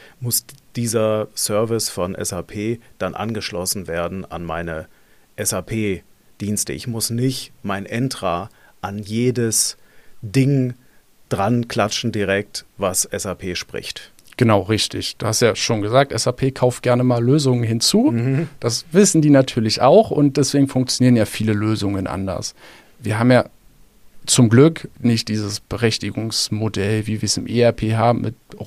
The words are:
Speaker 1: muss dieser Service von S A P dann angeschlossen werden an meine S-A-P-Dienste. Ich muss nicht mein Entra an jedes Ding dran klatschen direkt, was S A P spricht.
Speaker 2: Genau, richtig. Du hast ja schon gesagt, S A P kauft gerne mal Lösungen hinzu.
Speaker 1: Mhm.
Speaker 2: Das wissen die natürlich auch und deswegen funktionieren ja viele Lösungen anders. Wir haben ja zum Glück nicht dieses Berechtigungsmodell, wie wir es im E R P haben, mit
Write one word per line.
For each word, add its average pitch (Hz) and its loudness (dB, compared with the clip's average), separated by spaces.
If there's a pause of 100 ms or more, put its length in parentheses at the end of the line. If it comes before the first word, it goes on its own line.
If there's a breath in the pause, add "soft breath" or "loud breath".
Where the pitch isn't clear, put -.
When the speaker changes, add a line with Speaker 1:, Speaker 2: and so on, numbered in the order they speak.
(200 loud breath)
Speaker 1:
muss 120 -4 (300)
dieser 110 0
Service 110 -2
von 92 -6
S 90 -6
A 87 -6
P 107 -6 (160 soft breath)
dann 92 -4
angeschlossen 98 -6
werden 87 -4
an 87 -10
meine 82 -8 (500 soft breath)
S-A-P-Dienste. 104 -6
Ich 73 -12
muss 113 -6
nicht 127 -4
mein 98 -6
Entra 110 -4 (320 soft breath)
an 101 -8
jedes 113 -2 (440 soft breath)
Ding 131 2 (560 soft breath)
dran 120 0
klatschen 107 -2
direkt, 101 -2 (120)
was 92 -2
S 101 -8
A 92 -6
P 87 -8
spricht. - -12 (240)
Speaker 2:
Genau, 110 4
richtig. 98 -4
Du - -6
hast 107 -2
ja 110 4
schon 113 -2
gesagt, 127 2
S - -4
A 123 0
P 135 -2
kauft - -2
gerne 123 2
mal 120 2
Lösungen 131 4
hinzu. 117 2
Speaker 1:
Mhm. 135 0 (100)
Speaker 2:
Das - -4
wissen 175 6
die 151 6
natürlich 131 4
auch 180 6
und 143 2
deswegen 143 2
funktionieren 127 2
ja 110 4
viele 107 0
Lösungen 101 0
anders. 92 -6 (440 loud breath)
Wir 107 -2
haben 123 4
ja 123 6 (800)
zum 123 6
Glück 139 6 (120)
nicht 117 0
dieses 104 -4
Berechtigungsmodell, 107 -4
wie 110 -4
wir 110 -2
es 98 -2
im - -6
E 110 -2
R 117 6
P 110 -2
haben, 117 2
mit 113 -6 (320)